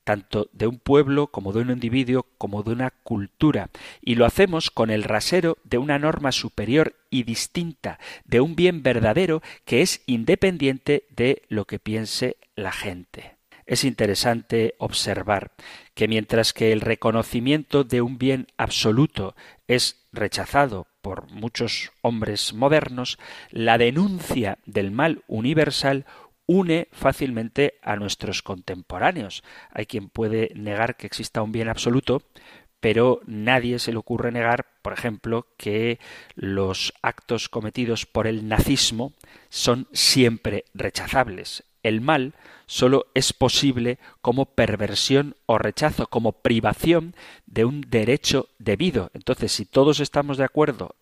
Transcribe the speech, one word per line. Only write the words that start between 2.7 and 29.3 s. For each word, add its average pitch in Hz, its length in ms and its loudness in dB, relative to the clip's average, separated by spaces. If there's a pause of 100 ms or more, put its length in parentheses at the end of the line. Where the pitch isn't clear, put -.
una 127 180 -2
cultura. 104 800 -2 (300)
Y 120 160 0
lo 120 100 8
hacemos 165 460 2
con 113 180 0
el 107 140 0
rasero 160 580 0
de - 160 -2
una 143 220 0
norma 147 320 0
superior 123 640 0 (120)
y 123 140 0
distinta, 113 800 -6 (240)
de 117 160 4
un 156 160 2
bien 175 260 4
verdadero 127 600 2 (220)
que 120 180 4
es - 240 0
independiente 143 1040 0
de 123 380 0
lo 104 180 -4
que 101 120 -8
piense 110 580 -4 (200)
la 95 160 -6
gente. - 640 -12 (280)
Es 117 200 0
interesante 113 920 0
observar 98 720 -2 (420)
que 107 120 2
mientras 110 460 2
que 113 200 2
el 107 80 2
reconocimiento 120 1040 0
de 123 180 0
un 123 180 -2
bien 131 280 0 (100)
absoluto 110 800 0 (320)
es - 460 -2
rechazado 107 720 -2 (160)
por 87 300 -10
muchos - 580 -6 (100)
hombres 107 540 -2
modernos, 127 640 0 (320)
la 113 260 4
denuncia 135 880 0
del 98 260 -2
mal 147 340 0
universal 139 800 0 (420)
une 175 440 2
fácilmente 131 920 -2
a 107 140 -4
nuestros 101 460 -6
contemporáneos. 98 1000 -6 (300)